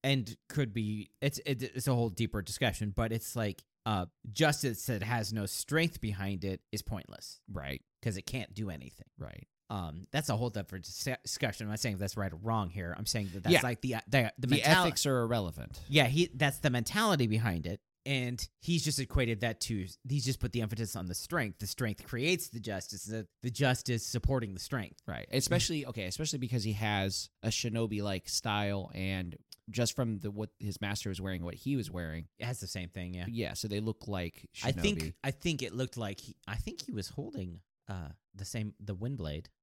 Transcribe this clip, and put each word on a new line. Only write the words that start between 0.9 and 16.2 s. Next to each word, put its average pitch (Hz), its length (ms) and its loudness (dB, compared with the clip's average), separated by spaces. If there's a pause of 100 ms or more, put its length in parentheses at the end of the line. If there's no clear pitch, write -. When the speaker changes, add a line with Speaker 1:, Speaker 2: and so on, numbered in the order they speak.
Speaker 1:
it's, 143 280 0
it, 131 160 0
it's 123 240 -2
a 131 80 6
whole 117 140 4
deeper 104 340 0
discussion, 107 520 0
but 113 160 2
it's - 240 -4
like, 104 280 -2 (240)
uh, 95 180 2 (260)
justice 143 540 2
that 107 160 0
has 110 320 0
no 104 140 0
strength - 520 2
behind 98 460 -2
it 95 160 -2 (100)
is 104 120 -4
pointless. - 580 -8 (100)
Speaker 2:
Right. 69 300 -4 (220)
Speaker 1:
'Cause 101 140 0
it - 100 -6
can't 117 260 -4
do 104 160 -4
anything. 65 380 -12 (100)
Speaker 2:
Right. - 300 -12 (220)
Speaker 1:
Um, 87 420 -6
that's 135 180 0
a 107 80 2
whole 120 140 2
different 95 340 -6
dis-, - 380 -4
discussion. - 420 -2
I'm 104 60 -2
not 107 80 -2
saying 101 180 0
that's 98 180 -2
right 98 160 0
or 80 40 -8
wrong 104 340 0
here. 87 280 -4
I'm 107 100 -6
saying 101 260 -2
that 95 100 -8
that's 160 100 6
Speaker 2:
Yeah. - 100 10
Speaker 1:
like 123 180 -2
the, 127 140 0 (120)
the, 120 300 4
the 123 100 -2
Speaker 2:
The 135 100 8
Speaker 1:
mental- 139 140 6
Speaker 2:
ethics 175 340 6
are 131 160 4
irrelevant. 95 680 -2
Speaker 1:
Yeah, 143 160 8
he, 156 280 4